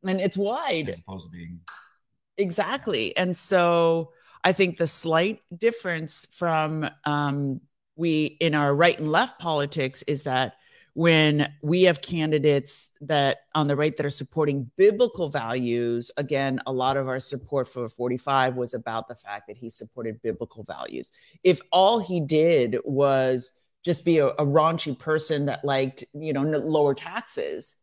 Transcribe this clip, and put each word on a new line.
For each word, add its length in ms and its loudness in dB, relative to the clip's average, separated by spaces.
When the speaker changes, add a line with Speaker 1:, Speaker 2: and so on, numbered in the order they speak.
Speaker 1:
And 140 0
it's 160 -2
wide. 520 -2
Speaker 2:
As 120 -10
opposed 260 -14
to 40 -20
being 300 -14
Speaker 1:
Exactly. 760 -2
And 200 0
so 760 2
I 80 4
think 240 0
the 100 0
slight 540 0
difference 720 -4
from, 580 -2
um, 560 -2
we 280 0
in 140 2
our 200 2
right 240 4
and 120 -2
left 280 0
politics 680 -2
is 160 -2
that 320 -2
when 580 4
we 200 2
have 180 4
candidates 920 0
that 360 0
on 120 2
the 100 0
right 200 0
that 100 -2
are 40 -4
supporting 680 -4
biblical 520 4
values, 880 -2
again, 500 -2
a 60 -6
lot 240 0
of 120 -2
our 120 -4
support 480 -6
for 200 -8
forty-five 680 -2
was 180 -6
about 320 -6
the 80 -16
fact 340 -14
that 80 -14
he 120 -14
supported 540 -12
biblical 420 -8
values. 460 -12
If 160 4
all 260 6
he 220 -2
did 640 4
was 680 2
just 200 -2
be 140 4
a, 100 4
a 180 0
raunchy 520 2
person 480 -2
that 180 -4
liked, 400 -2
you 180 -6
know, 100 0
n-, 220 0
lower 300 2
taxes 880 -10